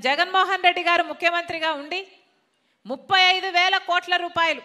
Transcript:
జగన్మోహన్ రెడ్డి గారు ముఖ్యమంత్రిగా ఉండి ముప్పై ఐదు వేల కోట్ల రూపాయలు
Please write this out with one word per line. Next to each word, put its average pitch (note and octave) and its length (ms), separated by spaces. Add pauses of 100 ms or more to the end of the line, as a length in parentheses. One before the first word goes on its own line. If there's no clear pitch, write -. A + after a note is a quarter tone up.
జగన్మోహన్ F4+ 580
రెడ్డి F4 200
గారు E4+ 200
ముఖ్యమంత్రిగా E4 680 (100)
ఉండి D#4+ 180 (880)
ముప్పై C#4 360 (140)
ఐదు F#4 220
వేల F#4 200
కోట్ల F4+ 380
రూపాయలు E4+ 500